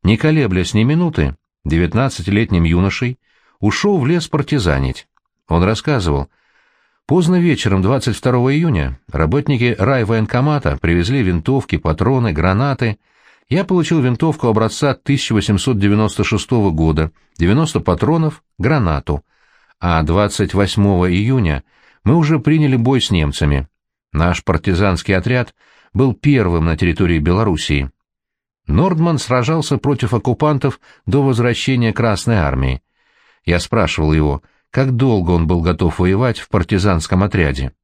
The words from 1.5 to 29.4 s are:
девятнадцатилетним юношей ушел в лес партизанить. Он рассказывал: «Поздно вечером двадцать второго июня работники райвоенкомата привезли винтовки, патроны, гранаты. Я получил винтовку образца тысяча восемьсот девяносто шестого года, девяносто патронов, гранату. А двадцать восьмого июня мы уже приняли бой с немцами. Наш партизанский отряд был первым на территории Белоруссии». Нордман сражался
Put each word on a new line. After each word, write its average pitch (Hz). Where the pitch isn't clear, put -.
девятнадцатилетним 95
юношей 95
ушел 175
в 127
лес 165
партизанить. 82
Он 85
рассказывал: 95
«Поздно 175
вечером 113
двадцать 110
второго 127
июня 92
работники 120
райвоенкомата 113
привезли 87
винтовки, 92
патроны, 101
гранаты. 104
Я 165
получил 165
винтовку 127
образца 110
тысяча -
восемьсот 104
девяносто 104
шестого 104
года, 80
девяносто 104
патронов, 147
гранату. 85
А 85
двадцать 98
восьмого 95
июня 98
мы 120
уже 160
приняли 147
бой 123
с -
немцами. 73
Наш 82
партизанский 95
отряд 120
был 127
первым 92
на 82
территории 85
Белоруссии». 80
Нордман 160
сражался 135